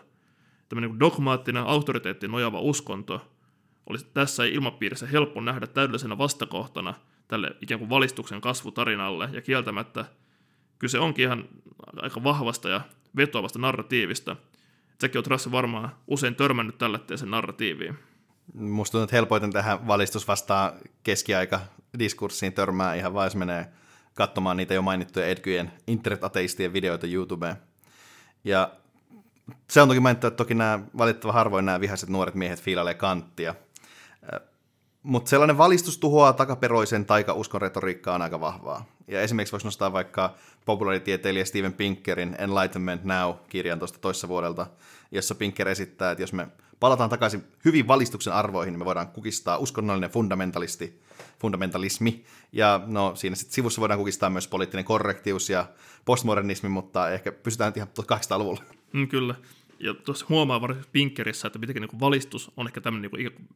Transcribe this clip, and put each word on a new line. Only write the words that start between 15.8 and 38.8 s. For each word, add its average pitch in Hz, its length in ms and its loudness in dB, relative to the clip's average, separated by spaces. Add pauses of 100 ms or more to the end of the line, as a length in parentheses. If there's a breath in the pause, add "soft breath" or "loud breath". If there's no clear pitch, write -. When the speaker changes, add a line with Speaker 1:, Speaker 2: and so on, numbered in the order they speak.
Speaker 1:
usein 135 280 0
törmännyt 120 440 0
tällaiseen 113 520 -4
narratiiviin. 101 680 -4 (560 soft breath)
Speaker 2:
Musta 104 380 -4
tuntuu, 113 120 2
että 113 120 2
helpoiten 107 360 4
tähän 101 340 0
valistus 101 420 2
vastaan 98 440 2 (300)
keskiaika-diskurssiin 98 1500 -2
törmää 92 420 0
ihan 92 200 -4
vaan, 98 120 2
jos 95 100 -2
menee 90 320 -4 (460 soft breath)
katsomaan 95 420 -2
niitä 92 180 -2
jo 92 80 2
mainittuja 92 440 -2
Edgyjen 87 460 -2 (140)
internetateistien 92 840 -2
videoita 87 340 0
YouTubeen. 87 500 -4 (880 soft breath)
Ja 95 260 4 (960)
se 147 140 10
on 143 60 10
toki 127 120 6
mainittu, 127 260 4
että 113 100 0
toki 120 180 0
nämä 110 260 2 (180)
valitettavan 113 360 2
harvoin 101 320 4
nämä 92 140 2
vihaiset 98 280 -4
nuoret 92 260 0
miehet 90 280 -4
fiilailee 87 320 0
Kanttia. 85 600 -2 (800 loud breath)
Ö, - 80 -6 (640)
mut 123 240 -2
sellainen 147 320 6
valistus 175 400 6
tuhoaa 147 340 8
takaperoisen 117 760 2
taikauskon 104 560 2
retoriikka 92 520 -2
on 87 80 0
aika 82 180 -4
vahvaa. 78 440 -6 (240)